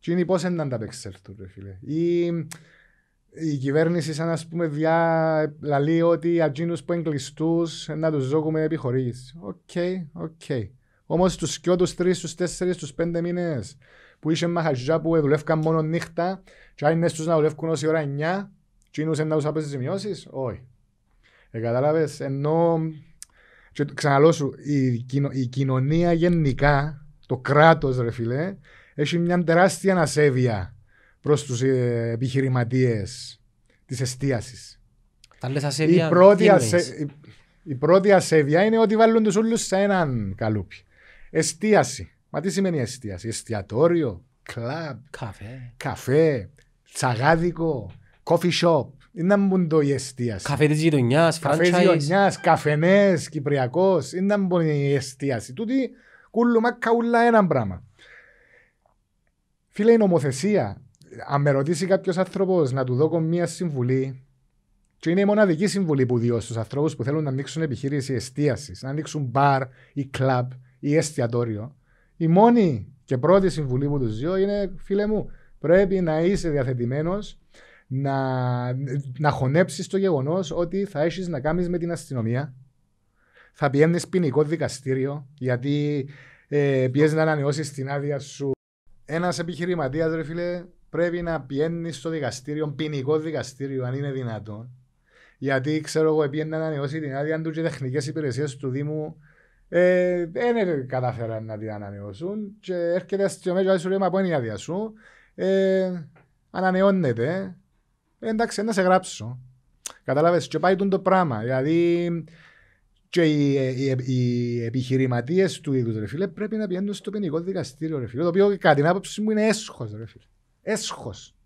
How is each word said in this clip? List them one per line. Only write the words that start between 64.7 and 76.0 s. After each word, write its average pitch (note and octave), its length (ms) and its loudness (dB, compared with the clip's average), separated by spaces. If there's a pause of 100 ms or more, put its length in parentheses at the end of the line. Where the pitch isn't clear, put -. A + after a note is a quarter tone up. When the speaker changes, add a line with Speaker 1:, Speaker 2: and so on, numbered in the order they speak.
Speaker 1:
και - 140 -4
είναι F#3 100 4
η G3+ 40 4
μοναδική G3+ 420 4
συμβουλή D#3 400 2
που B2 120 0
διώ A#2 220 0
στους A2+ 160 -8
ανθρώπους C#3+ 400 -2
που A#2 80 -6
θέλουν D3+ 180 -2
να C#3+ 80 -4
ανοίξουν C#3 320 -6
επιχείρηση C3+ 520 -4
εστίασης, B2 680 -4
να C3 60 -8
ανοίξουν D3 360 -6
μπαρ C3+ 380 2 (300)
ή C#3 140 -6
κλαμπ B2+ 440 0 (280)
ή D3 180 0
εστιατόριο, A#2+ 800 -2 (400)
η E3 120 0
μόνη F#3 640 4 (120)
και C3 140 -2
πρώτη F3+ 320 4
συμβουλή C#3 380 -2
που C#3+ 100 0
τους A2 200 -2
διώ E3+ 180 -4
είναι, G3 400 -2
φίλε G3+ 300 -2
μου, G#3+ 240 -4 (280)
πρέπει F#3 420 4